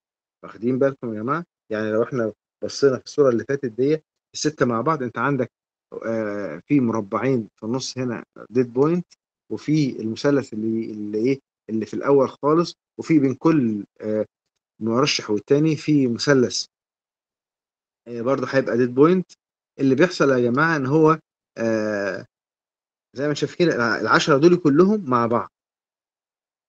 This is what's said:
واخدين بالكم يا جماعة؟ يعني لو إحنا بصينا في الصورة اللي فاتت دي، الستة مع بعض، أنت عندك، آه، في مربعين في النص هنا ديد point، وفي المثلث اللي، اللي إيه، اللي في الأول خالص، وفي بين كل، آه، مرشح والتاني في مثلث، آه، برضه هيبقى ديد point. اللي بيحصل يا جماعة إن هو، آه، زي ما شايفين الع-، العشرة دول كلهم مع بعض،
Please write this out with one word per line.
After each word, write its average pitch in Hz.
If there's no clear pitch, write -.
واخدين 113
بالكم 131
يا 107
جماعة؟ 147
يعني 107
لو 110
إحنا 113
بصينا 127
في -
الصورة 139
اللي 113
فاتت 139
دي، 139
الستة 147
مع 113
بعض، 147
أنت 120
عندك، 127
آه، 104
في 143
مربعين 113
في 113
النص 127
هنا 123
ديد 120
point، 160
وفي 143
المثلث 117
اللي، 113
اللي 104
إيه، 135
اللي 110
في -
الأول 135
خالص، 160
وفي 160
بين 135
كل، 120
آه، 107
مرشح 117
والتاني 143
في 143
مثلث، 120
آه، 120
برضه 127
هيبقى 131
ديد 123
point. 170
اللي 135
بيحصل 160
يا 123
جماعة 156
إن 135
هو، 156
آه، 107
زي 139
ما 147
شايفين 151
الع-، 113
العشرة 135
دول 175
كلهم 175
مع 117
بعض، 110